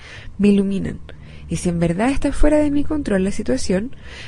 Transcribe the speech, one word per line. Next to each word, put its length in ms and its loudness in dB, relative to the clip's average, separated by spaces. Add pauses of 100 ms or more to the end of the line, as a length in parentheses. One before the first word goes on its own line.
(380)
me 120 4
iluminan. 500 0 (500)
Y 80 -2
si 120 -2
en 100 0
verdad 320 2
está 200 0
fuera 260 6
de 140 2
mi 120 2
control 400 0
la 80 0
situación, 640 -2 (320)